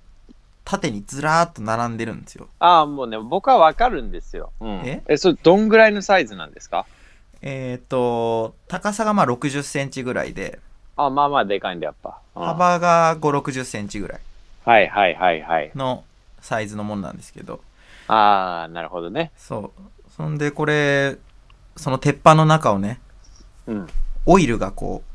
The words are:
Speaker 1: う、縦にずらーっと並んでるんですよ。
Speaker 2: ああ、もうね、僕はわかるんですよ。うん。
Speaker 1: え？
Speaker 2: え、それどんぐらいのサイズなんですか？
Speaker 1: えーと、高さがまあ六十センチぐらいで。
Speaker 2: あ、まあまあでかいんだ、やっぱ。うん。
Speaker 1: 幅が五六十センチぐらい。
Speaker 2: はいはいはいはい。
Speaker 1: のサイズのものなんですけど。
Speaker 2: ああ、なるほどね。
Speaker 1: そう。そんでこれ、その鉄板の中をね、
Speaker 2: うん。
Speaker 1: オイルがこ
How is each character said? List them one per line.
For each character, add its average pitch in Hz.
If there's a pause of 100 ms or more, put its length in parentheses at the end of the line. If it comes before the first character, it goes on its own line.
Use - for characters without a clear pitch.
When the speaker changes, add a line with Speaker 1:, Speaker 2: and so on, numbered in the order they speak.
(300)
Speaker 1:
う、 - (300)
縦 185
に 104
ず 139
ら 156
ー 170
っ -
と 113
並 113
ん 113
で 113
る 110
ん -
で -
す -
よ。 - (120)
Speaker 2:
あ 170
あ、 147
も 143
う -
ね、 110
僕 131
は 262
わ 160
か 240
る 151
ん 101
で 85
す -
よ。 76
う 113
ん。 - (160)
Speaker 1:
え？ 127
Speaker 2:
え、 147
そ 185
れ 147
ど 180
ん 220
ぐ 220
ら 220
い 214
の 202
サ 190
イ 127
ズ 107
な 82
ん 73
で -
す -
か？ 87 (560)
Speaker 1:
え 131
ー -
と、 117 (140)
高 190
さ 220
が 214
ま 190
あ -
六 127
十 139
セ 139
ン 135
チ 131
ぐ 123
ら 82
い -
で。 - (380)
Speaker 2:
あ、 143
ま 143
あ 143
ま 143
あ 107
で 98
か 98
い 90
ん -
だ、 78
や 76
っ -
ぱ。 - (160)
う 170
ん。 -
Speaker 1:
幅 175
が 170
五 151
六 143
十 131
セ 113
ン 104
チ 104
ぐ 95
ら -
い。 - (440)
Speaker 2:
は 117
い 85
は 98
い 78
は 90
い 80
は 80
い。 73
Speaker 1:
の 131 (380)
サ 113
イ 104
ズ 107
の 104
も 104
の 101
な 78
ん -
で -
す -
け -
ど。 - (460)
Speaker 2:
あ 95
あ、 -
な 82
る 78
ほ 87
ど 85
ね。 156
Speaker 1:
そ -
う。 -
そ 156
ん 151
で 147
こ 151
れ、 143 (580)
そ -
の 131
鉄 -
板 156
の 156
中 156
を 98
ね、 101 (640)
Speaker 2:
う 113
ん。 101 (400)
Speaker 1:
オ 175
イ 165
ル 117
が 98
こ 98 (140)